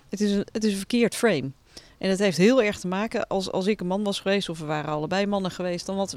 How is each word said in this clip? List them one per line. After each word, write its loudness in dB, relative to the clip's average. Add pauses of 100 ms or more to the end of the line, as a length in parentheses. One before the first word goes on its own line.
Het -4
is 2
een, 0
het -2
is 2
een -4
verkeerd 0
frame. 0 (480)
En -4
dat 2
heeft 2
heel 8
erg 0
te -6
maken, -2
als, -2
als 0
ik 0
een -4
man 0
was -2
geweest 0
of -8
we -8
waren -2
allebei 0
mannen 0
geweest, -6
dan -4
was, -2